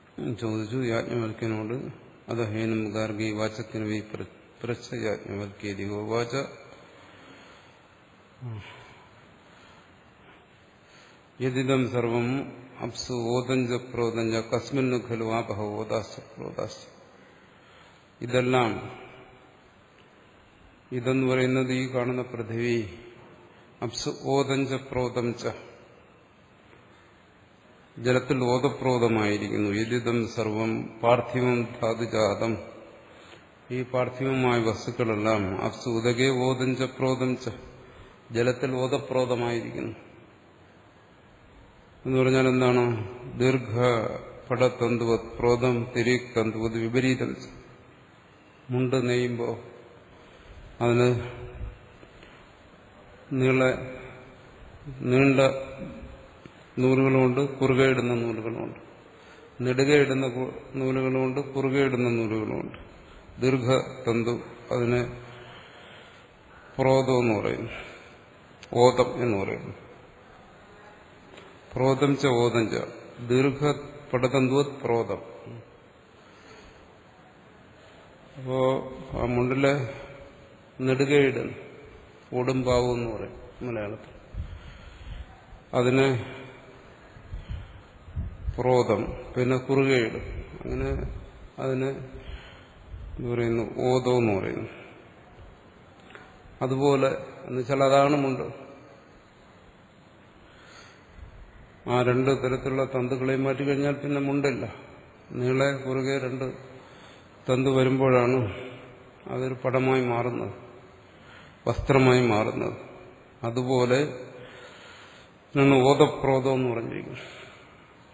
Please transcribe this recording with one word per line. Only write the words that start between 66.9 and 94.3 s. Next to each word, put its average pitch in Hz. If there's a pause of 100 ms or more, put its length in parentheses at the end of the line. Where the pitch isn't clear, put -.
എന്ന് 113
പറയുന്നു, 113 (1000)
ഓതം 123
എന്ന് 110
പറയുന്നു. - (2000)
പ്രോതം 135
ച -
ഓതം 117
ച, - (540)
ദീർഘ 135 (420)
പടതന്തുവത് 131
പ്രോതം. 113 (3000)
അപ്പോ 131 (200)
ആ -
മുണ്ടിലെ 127 (880)
നെടുകയിടും, 131 (800)
ഓടും 127
പാവും 123
എന്ന് 113
പറയും -
മലയാളത്തിൽ. 104 (1400)
അതിനെ 127 (2250)
പ്രോതം, 123 (300)
പിന്നെ 127
കുറുകയിടും. 131 (420)
അങ്ങനെ - (580)
അതിനെ 131 (1300)
എന്ത് 120
പറയുന്നു? 117
ഓതം 127
എന്ന് 107